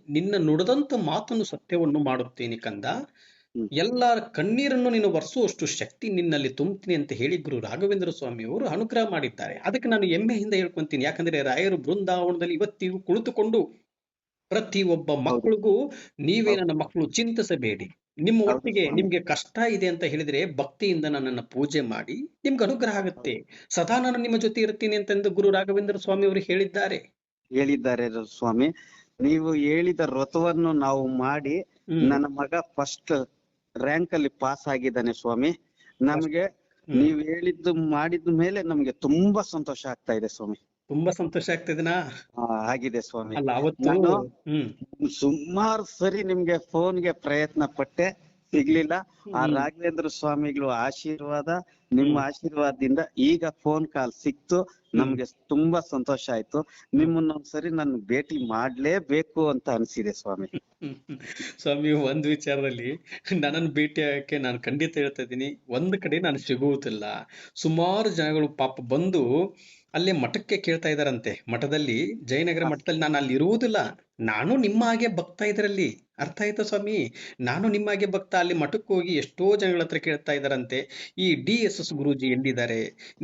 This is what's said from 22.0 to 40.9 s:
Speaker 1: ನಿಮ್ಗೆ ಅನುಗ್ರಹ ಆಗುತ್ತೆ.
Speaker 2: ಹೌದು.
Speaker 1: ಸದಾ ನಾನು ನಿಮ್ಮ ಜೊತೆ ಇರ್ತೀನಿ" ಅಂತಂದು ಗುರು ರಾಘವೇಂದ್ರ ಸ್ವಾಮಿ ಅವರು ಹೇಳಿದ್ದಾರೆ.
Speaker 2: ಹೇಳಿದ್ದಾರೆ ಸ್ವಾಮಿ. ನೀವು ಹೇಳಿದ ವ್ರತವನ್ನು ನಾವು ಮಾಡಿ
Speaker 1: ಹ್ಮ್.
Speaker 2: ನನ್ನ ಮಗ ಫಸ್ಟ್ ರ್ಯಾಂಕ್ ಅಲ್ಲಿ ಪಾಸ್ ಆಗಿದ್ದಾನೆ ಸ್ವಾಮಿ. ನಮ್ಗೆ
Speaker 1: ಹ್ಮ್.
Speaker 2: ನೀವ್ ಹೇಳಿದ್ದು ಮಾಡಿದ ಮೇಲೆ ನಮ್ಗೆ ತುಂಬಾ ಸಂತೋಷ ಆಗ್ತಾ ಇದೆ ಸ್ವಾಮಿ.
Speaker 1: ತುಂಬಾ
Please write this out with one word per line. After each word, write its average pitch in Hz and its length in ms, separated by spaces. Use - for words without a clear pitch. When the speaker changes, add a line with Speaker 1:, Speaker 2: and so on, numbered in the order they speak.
Speaker 1:
ನಿಮ್ಗೆ 269 200
ಅನುಗ್ರಹ 226 340
ಆಗುತ್ತೆ. 180 360
Speaker 2:
ಹೌದು. - 420
Speaker 1:
ಸದಾ 220 260
ನಾನು 247 180
ನಿಮ್ಮ 226 180
ಜೊತೆ 220 240
ಇರ್ತೀನಿ" 214 340
ಅಂತಂದು 202 340
ಗುರು 196 220
ರಾಘವೇಂದ್ರ 196 460
ಸ್ವಾಮಿ 196 300
ಅವರು 190 120
ಹೇಳಿದ್ದಾರೆ. 196 580
Speaker 2:
ಹೇಳಿದ್ದಾರೆ 127 560
ಸ್ವಾಮಿ. 120 320
ನೀವು 160 320
ಹೇಳಿದ 156 460
ವ್ರತವನ್ನು 160 760
ನಾವು 135 340
ಮಾಡಿ 139 520
Speaker 1:
ಹ್ಮ್. 160 500
Speaker 2:
ನನ್ನ 143 160
ಮಗ 139 360
ಫಸ್ಟ್ - 680
ರ್ಯಾಂಕ್ 160 300
ಅಲ್ಲಿ 147 160
ಪಾಸ್ 139 380
ಆಗಿದ್ದಾನೆ 123 460
ಸ್ವಾಮಿ. 123 460
ನಮ್ಗೆ 156 420
Speaker 1:
ಹ್ಮ್. - 600
Speaker 2:
ನೀವ್ 151 200
ಹೇಳಿದ್ದು 170 500
ಮಾಡಿದ 160 540
ಮೇಲೆ 175 340
ನಮ್ಗೆ 147 300
ತುಂಬಾ 190 500
ಸಂತೋಷ 147 440
ಆಗ್ತಾ 123 280
ಇದೆ 110 140
ಸ್ವಾಮಿ. 104 280
Speaker 1:
ತುಂಬಾ 160 240